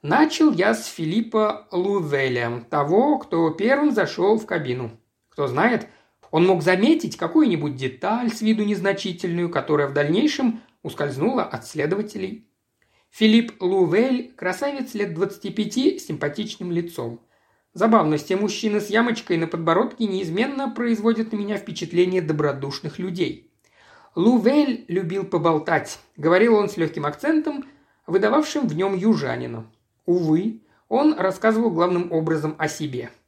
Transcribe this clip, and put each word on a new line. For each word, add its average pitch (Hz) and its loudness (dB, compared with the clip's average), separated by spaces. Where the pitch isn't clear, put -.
Начал 302 4
я 202 2
с - -10
Филиппа 214 -2
Лувеля, 135 -2
того, 190 2
кто 165 0
первым 262 2
зашёл 202 2
в 220 -6
кабину. 127 -4
Кто 143 -4
знает, 185 0
он 165 4
мог 185 4
заметить 196 2
какую-нибудь 175 2
деталь 202 -4
с 220 -10
виду 214 2
незначительную, 180 -2
которая 147 0
в 139 -8
дальнейшем 226 0
ускользнула 147 -2
от - -10
следователей. 180 -6
Филипп 220 4
Лувель – 196 2
красавец 262 -6
лет 196 -4
двадцати 190 -6
пяти, 247 0
с - -14
симпатичным 175 -8
лицом. 165 -6
Забавно, 175 4
все 190 -2
мужчины 208 -2
с 208 -6
ямочкой 226 0
на 165 0
подбородке 175 0
неизменно 208 -2
производят 226 -2
на 214 -6
меня 202 -4
впечатление 180 0
добродушных 147 -4
людей. 180 -6
Лувель 247 2
любил 185 -4
поболтать, 160 0
говорил 185 4
он 202 2
с - -10
лёгким 156 -2
акцентом, 294 -2
выдававшим 254 0
в 151 -4
нём 190 0
южанина. 123 -2
Увы, 175 0
он 302 2
рассказывал 220 2
главным 175 0
образом 160 0
о 156 -2
себе. 127 -8